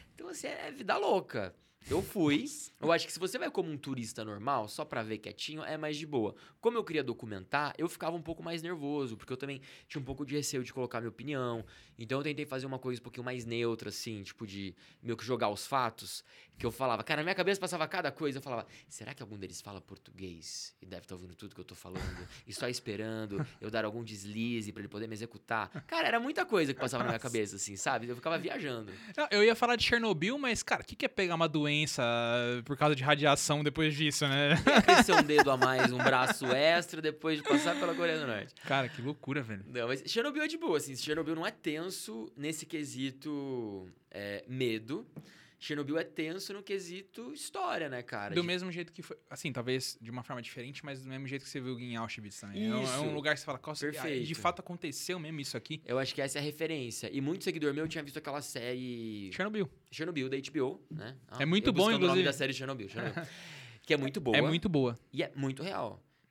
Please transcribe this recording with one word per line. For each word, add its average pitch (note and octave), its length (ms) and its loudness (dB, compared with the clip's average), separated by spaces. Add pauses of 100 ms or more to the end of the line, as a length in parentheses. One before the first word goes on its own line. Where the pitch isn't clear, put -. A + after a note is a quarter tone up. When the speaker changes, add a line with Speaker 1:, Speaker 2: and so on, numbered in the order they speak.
(140)
Speaker 1:
Então, E4 140 -14
assim, D4+ 180 -10
é - 240 -8
vida G#3 260 -2
louca. C3 580 0 (340)
Eu - 140 2
fui. D3+ 380 4
Speaker 2:
Nossa. - 300 -8 (120)
Speaker 1:
Eu D#3+ 100 4
acho E3 140 4
que - 60 -10
se E3 80 -10
você F#3+ 180 -2
vai D4 120 -2
como F3 200 0
um D3 80 -6
turista A#2+ 460 -6
normal, G#2+ 440 0
só D#3 160 -6
pra B2+ 180 -4
ver G#2+ 160 -4
quietinho, D3+ 440 -10
é D3+ 160 -4
mais D3+ 180 -2
de D#3 100 -8
boa. A#2+ 280 2 (260)
Como A#3 160 4
eu G#3+ 60 2
queria D3+ 220 -2
documentar, A#2 760 -4
eu E3 100 0
ficava E3+ 280 -4
um E3 40 -8
pouco E3 220 -8
mais E3 200 -4
nervoso, C#3+ 540 -2
porque - 160 -10
eu B2+ 40 -2
também C#3 240 -8 (260)
tinha - 160 -8
um - 20 -8
pouco C#3 220 -6
de C3+ 80 -4
receio C#3 300 -2
de - 100 -12
colocar B2 260 -2
minha A#2 80 -4
opinião. A#2+ 560 -4 (320)
Então, A#2 220 -2
eu D3 60 -2
tentei D3 200 -4
fazer C3 220 -4
uma C3 140 -6
coisa B2 200 -4
um - 40 -16
pouquinho B2 200 -10
mais B2+ 220 -4
neutra, A#2 440 0
assim, G#2 340 -6
tipo - 220 -12
de G2 280 -8 (260)
meio A#2 160 -2
que A2+ 80 -12
jogar A2+ 260 2
os G2+ 160 -6
fatos, A#2+ 580 -2 (340)
que A#2 80 -4
eu A2+ 60 0
falava. A#2 320 0
Cara, D3+ 160 0
na D3+ 40 -4
minha F#3 100 0
cabeça F#3 260 2
passava E3 260 -2
cada D#3 240 -2
coisa, C#3 280 -2
eu C3 40 -10
falava, A#2+ 240 -4 (220)
"Será - 260 -12
que - 80 -16
algum G#2 160 -12
deles F#2 220 -10
fala G2 200 -12
português - 1040 -14
e - 40 -20
deve F2+ 200 -14
tá F#2 80 -12
ouvindo F2+ 220 -14
tudo G2+ 180 -16
que - 60 -14
eu - 40 -14
tô F2+ 120 -18
falando F2+ 500 -8 (200)
e G#2+ 60 -14
só B2 160 -4
esperando A2 800 -4 (140)
eu G#2+ 100 -8
dar A2 140 0
algum A2 180 -4
deslize G#2+ 680 -4
pra G2+ 80 -12
ele G2+ 80 -8
poder G#2+ 180 -6
me A2 80 -10
executar?" A2 560 -6 (160)
Cara, D#4+ 220 0
era A#3 120 4
muita D4 240 -2
coisa E3 300 4
que - 60 -8
passava B2 240 0
na B2 60 2
minha A2+ 80 0
Speaker 2:
Nossa. - 40 -8 (100)
Speaker 1:
cabeça, G#2 240 0
assim, G2 200 -6
sabe? A#2+ 320 -2
Eu B2 80 -6
ficava D#3+ 200 -2
viajando. C3+ 560 -4 (240)
Speaker 2:
Não, D4 140 0
eu G#3 140 8
ia A3+ 100 10
falar A#3+ 220 4
de G#3+ 80 2
Chernobyl, A3+ 520 4
mas, B3+ 280 0
cara, - 180 0
o - 20 -12
que - 120 -12
que - 80 0
é B3+ 40 0
pegar F3 280 0
uma E3 120 4
doença D3 540 2 (600)
por C#3+ 120 -2
causa D3+ 200 6
de C3 80 -2
radiação D3 580 6
depois D3+ 320 2
disso, D3 320 2
né? C#3+ 280 6 (120)
Speaker 1:
Ia C4+ 160 12
crescer F4 300 10
um G#4 100 10
dedo C#4 300 8
a - 40 6
mais, - 360 6
um B2+ 60 0
braço B2+ 480 6
extra D#3+ 540 4
depois D3+ 380 0
de D3 100 -6
passar G3+ 300 4
pela E3+ 160 2
Coreia E3+ 240 2
do D3 80 -2
Norte. G#2+ 260 -4 (120)
Speaker 2:
Cara, C3+ 240 2
que - 120 -8
loucura, C#3 420 -4
velho. G#2 220 -8
Speaker 1:
Não, A#2+ 220 -2
mas C3+ 200 0
Chernobyl C#4 360 0
é D#4 60 0
de D#4+ 100 -6
boa, D4 200 2
assim. C3+ 180 -4
Chernobyl D3+ 400 -2
não E3 100 -4
é A3+ 60 -2
tenso F#3 840 -6
nesse D3 300 -6
quesito, C3 1200 -6 (220)
é, G2+ 380 -6
medo. B2 580 -2 (540)
Chernobyl D3 380 -2
é E3+ 60 0
tenso E3+ 480 -6
no G3+ 100 -10
quesito G3 720 -8
história, C4 560 -4
né, B2 120 -6
cara? A2 320 -6
Speaker 2:
Do E3+ 80 2
Speaker 1:
De F3 60 0
Speaker 2:
mesmo F3+ 240 -2
jeito E3+ 220 -8
que E3+ 100 -14
foi, - 140 -14 (120)
assim, C#3+ 240 -6
talvez B2+ 480 -2
de A2+ 80 -14
uma B2 140 -8
forma B2 180 -8
diferente, C3 440 -12
mas C3+ 180 -10
do C3 60 -14
mesmo C3 180 -8
jeito C3+ 160 -6
que - 60 -16
você C#3+ 120 -6
viu B2 200 -6
em B2 160 -6
Auschwitz A2 440 -8
também. G2+ 240 -6
É A2 80 0
um, - 40 0
é C3 240 0
um D3+ 60 -2
Speaker 1:
Isso. D3+ 80 -2
Speaker 2:
lugar D3 200 0
que C3+ 60 -2
você - 60 -14
fala, C3+ 200 -6
"Nossa, D3+ 180 -6
Speaker 1:
Perfeito. D3 400 -2
Speaker 2:
de D#3 120 -4
fato F3 240 0
aconteceu F3 580 -6
mesmo D#3 220 -6
isso C3+ 160 -6
aqui?" D#3 280 -8
Speaker 1:
Eu B2 140 0
acho - 160 -2
que C#3+ 80 -2
essa C3+ 160 -2
é - 20 0
a C#3+ 40 -2
referência. D3 680 -4
E C3+ 80 -2
muito D#3 220 -2
seguidor D3 320 0
meu D#3 140 -2
tinha D#3 160 -6
visto C#3+ 140 -12
aquela D3 220 -6
série A#2+ 920 -6
Speaker 2:
Chernobyl. G3+ 360 -2 (220)
Speaker 1:
Chernobyl, D3+ 380 -4
da C3+ 80 -2
H C3+ 160 -8
B D3+ 80 0
O, C3 200 0 (120)
né? B2+ 240 -10 (100)
Ah, A2+ 160 -10
Speaker 2:
É - 40 4
muito G3+ 240 6
Speaker 1:
eu - 20 6
Speaker 2:
bom, E3+ 140 4
Speaker 1:
buscando A3+ 100 8
o F#3 100 6
nome F3+ 140 8
Speaker 2:
inclusive. F3+ 80 4
Speaker 1:
da C#3 40 4
série C3+ 200 0
Chernobyl, A#2 360 -4
Chernobyl. G#2+ 340 -4
Speaker 2:
<laughs> - 600 -16
Speaker 1:
Que D#3 120 4
é - 20 10
muito C3+ 240 -2
boa. B2+ 160 6
Speaker 2:
É D3 60 10
muito D#3+ 260 2
boa. C3 300 4 (120)
Speaker 1:
E C#3 120 -2
é - 120 -4
muito C3+ 280 -2
real. C#3 420 -6 (260)